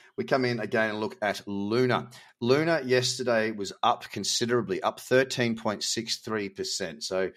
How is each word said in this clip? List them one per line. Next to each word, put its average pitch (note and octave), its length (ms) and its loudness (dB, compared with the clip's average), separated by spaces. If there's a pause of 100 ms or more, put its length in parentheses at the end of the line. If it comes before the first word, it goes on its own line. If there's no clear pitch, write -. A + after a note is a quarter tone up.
(160)
we A#2 100 -4
come C3 200 2
in A#2+ 140 0
again A2 320 0
and G#2+ 80 -4
look G#2+ 240 -4
at G2+ 240 0
Luna. G#2 640 0 (280)
Luna D3+ 460 4
yesterday B2 640 2
was G2+ 320 -6
up - 300 2
considerably, A2 720 0
up G#2+ 160 0
thirteen B2+ 560 2
point A2 260 -4
six - 360 -4
three G#2+ 320 -4
percent. F#2+ 540 -6
So F#2 340 -2